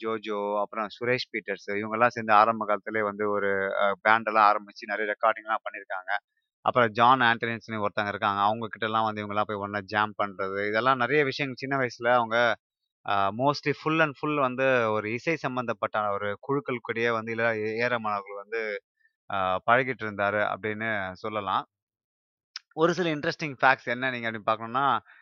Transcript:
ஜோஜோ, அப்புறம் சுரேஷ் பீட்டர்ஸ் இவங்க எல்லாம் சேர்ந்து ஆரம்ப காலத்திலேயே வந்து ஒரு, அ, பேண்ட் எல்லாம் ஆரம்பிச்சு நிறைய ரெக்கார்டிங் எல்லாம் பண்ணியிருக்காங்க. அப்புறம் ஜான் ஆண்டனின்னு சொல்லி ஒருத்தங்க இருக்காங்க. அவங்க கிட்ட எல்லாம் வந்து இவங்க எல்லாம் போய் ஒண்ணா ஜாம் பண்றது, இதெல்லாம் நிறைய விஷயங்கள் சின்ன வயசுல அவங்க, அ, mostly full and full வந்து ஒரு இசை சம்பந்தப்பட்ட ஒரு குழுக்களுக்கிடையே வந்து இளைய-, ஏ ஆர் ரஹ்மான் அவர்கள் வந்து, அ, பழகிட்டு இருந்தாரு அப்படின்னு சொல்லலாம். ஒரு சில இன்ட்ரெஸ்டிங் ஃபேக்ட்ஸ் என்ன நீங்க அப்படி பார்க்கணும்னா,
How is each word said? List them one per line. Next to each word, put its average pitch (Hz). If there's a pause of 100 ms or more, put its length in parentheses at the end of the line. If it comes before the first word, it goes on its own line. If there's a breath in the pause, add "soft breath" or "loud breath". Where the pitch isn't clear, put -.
ஜோஜோ, 104
அப்புறம் 104 (120)
சுரேஷ் 123
பீட்டர்ஸ் 101
இவங்க 107
எல்லாம் 117
சேர்ந்து 110
ஆரம்ப 110
காலத்திலேயே 107
வந்து 101
ஒரு, 98
அ, 101
பேண்ட் 110
எல்லாம் 107
ஆரம்பிச்சு 104
நிறைய 104
ரெக்கார்டிங் 110
எல்லாம் 110 (120)
பண்ணியிருக்காங்க. 98 (440)
அப்புறம் 117
ஜான் 120
ஆண்டனின்னு 117
சொல்லி 110
ஒருத்தங்க 101
இருக்காங்க. 101
அவங்க 110
கிட்ட 107
எல்லாம் 110
வந்து 107
இவங்க 104
எல்லாம் 104
போய் 101
ஒண்ணா 104
ஜாம் 104 (100)
பண்றது, 98
இதெல்லாம் 120
நிறைய 131
விஷயங்கள் 135
சின்ன 135
வயசுல 120
அவங்க, 117 (540)
அ, 104 (240)
mostly 139 (120)
full 156
and 151
full 151
வந்து 127
ஒரு 107
இசை 156
சம்பந்தப்பட்ட 113
ஒரு 101 (100)
குழுக்களுக்கிடையே 120
வந்து 113
இளைய-, 110
ஏ 120
ஆர் 123
ரஹ்மான் 107
அவர்கள் 101
வந்து, 104 (520)
அ, - (360)
பழகிட்டு 127
இருந்தாரு 101
அப்படின்னு 107
சொல்லலாம். 107 (1080)
ஒரு 170
சில 165
இன்ட்ரெஸ்டிங் 147
ஃபேக்ட்ஸ் 131
என்ன 123
நீங்க 117
அப்படி 110
பார்க்கணும்னா, 120 (220 soft breath)